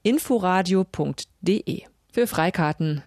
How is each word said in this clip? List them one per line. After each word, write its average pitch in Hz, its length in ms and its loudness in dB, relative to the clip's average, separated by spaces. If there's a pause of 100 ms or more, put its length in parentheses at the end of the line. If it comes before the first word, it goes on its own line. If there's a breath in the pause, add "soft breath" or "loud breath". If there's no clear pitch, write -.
inforadio 190 800 2
punkt - 440 -6 (120)
de 180 420 -2 (280)
für 240 160 2
Freikarten 160 800 -2